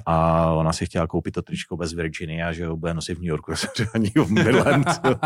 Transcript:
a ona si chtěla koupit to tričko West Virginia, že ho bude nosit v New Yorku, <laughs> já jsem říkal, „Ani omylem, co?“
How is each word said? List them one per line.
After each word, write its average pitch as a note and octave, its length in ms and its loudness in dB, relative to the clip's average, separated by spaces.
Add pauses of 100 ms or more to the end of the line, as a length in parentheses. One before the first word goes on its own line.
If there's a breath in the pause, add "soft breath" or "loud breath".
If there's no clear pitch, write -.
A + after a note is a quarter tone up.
a E2 460 4
ona D#2+ 200 2
si - 140 -4
chtěla E2+ 200 -2
koupit E2 280 -4
to F2+ 80 -6
tričko - 340 -8
West E2 180 -6
Virginia, E2 580 -6
že E2+ 140 -6
ho E2 100 -4
bude E2 180 -4
nosit E2 200 -6
v D#2 40 -10
New F2 100 -6
Yorku, D#2 220 -4
<laughs> - 0 -
já D#2+ 60 -4
jsem - 200 -6
říkal, A2 180 -2
„Ani A2 200 2
omylem, C#3+ 720 4
co?“ D3+ 420 2